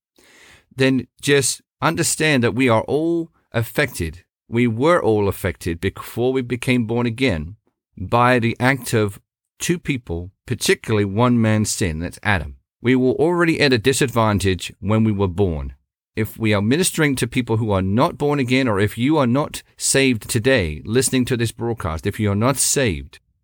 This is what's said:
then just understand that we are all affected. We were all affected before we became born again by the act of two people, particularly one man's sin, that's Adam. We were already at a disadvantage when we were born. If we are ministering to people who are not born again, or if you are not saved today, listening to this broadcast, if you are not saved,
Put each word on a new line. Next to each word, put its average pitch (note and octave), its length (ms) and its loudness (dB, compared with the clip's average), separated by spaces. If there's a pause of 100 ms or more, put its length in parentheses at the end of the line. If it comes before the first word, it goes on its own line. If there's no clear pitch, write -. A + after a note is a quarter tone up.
(760)
then C3 320 2 (140)
just C#3+ 400 2 (220)
understand D#3 600 0
that A2+ 120 2
we B2+ 160 2
are A2 140 4
all E3 460 -2 (220)
affected. A2+ 720 -4 (240)
We A#2+ 180 2
were B2+ 360 2
all G#2 260 2
affected F2 520 -4
before A#2 520 -2
we C3 80 0
became B2 460 -2
born A#2+ 200 -2
again G#2+ 500 -2 (420)
by A#2+ 400 2
the A#2 200 -2
act C3 360 -2
of G#2+ 260 0 (380)
two F3 200 -2
people, F#2+ 520 -6 (160)
particularly A2+ 580 0
one A#2 360 2
man's G#2+ 300 2
sin, E2 280 -4
that's E2 240 -10
Adam. D#2+ 340 -2 (240)
We B2 140 2
were B2+ 180 2
already E3+ 480 2
at C#3+ 120 4
a B2 60 2
disadvantage G#2+ 1000 0
when G#2+ 220 2
we A2+ 100 2
were G2 160 0
born. E2 460 -2 (400)
If - 240 -6
we G#2+ 160 2
are G2+ 80 0
ministering D3 540 0
to B2+ 100 -2
people A#2+ 300 -2
who A2 160 -2
are F#2+ 100 2
not A2 340 0
born D3 220 0
again, C3 300 0
or G2+ 100 0
if G#2 180 -2
you C#3 220 2
are C#3 80 2
not C3 360 -2 (140)
saved C3 520 0
today, G#2 560 0
listening B2+ 420 0
to B2+ 100 -2
this A2+ 160 -2
broadcast, A2+ 540 -6
if G2+ 140 -4
you G#2 100 0
are G2 60 0
not B2 200 2
saved, G2+ 600 -2 (260)